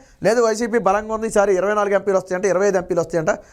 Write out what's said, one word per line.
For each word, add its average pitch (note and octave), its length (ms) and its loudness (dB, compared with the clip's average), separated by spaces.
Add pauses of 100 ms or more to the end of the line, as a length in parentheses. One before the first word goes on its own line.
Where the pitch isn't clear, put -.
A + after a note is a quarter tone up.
(240)
లేదు A#3+ 180 2
"వైసీపీ A3 360 0
బలంగా G#3+ 360 0
ఉంది, A3 140 -4
ఈసారి G3+ 280 2
ఇరవై F#3+ 180 0
నాలుగు G3+ 200 0
ఎంపీలు G3 240 0
వస్తాయంట, F3+ 280 -4
ఇరవై F#3+ 220 0
ఐదు F#3+ 100 2
ఎంపీలు F3 220 -4
వస్తాయంట, E3 320 -2 (220)